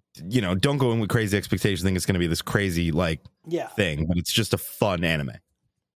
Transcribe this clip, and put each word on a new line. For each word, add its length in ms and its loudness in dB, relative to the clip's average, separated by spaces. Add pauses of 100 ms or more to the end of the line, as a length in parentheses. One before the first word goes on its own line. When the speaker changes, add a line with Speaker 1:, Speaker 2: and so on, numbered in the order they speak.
(260)
Speaker 1:
you 160 2
know, 140 0
don't 220 2
go 140 2
in 80 2
with 100 0
crazy 280 2
expectations, 460 0
think 120 2
it's 100 -2
gonna 140 2
be 80 2
this 140 0
crazy, 500 0
like, 300 0 (260)
Speaker 2:
Yeah. 220 -4
Speaker 1:
thing, 380 0
but 100 0
it's 160 -4
just 200 0
a 40 0
fun 460 -2
anime. 280 0 (640)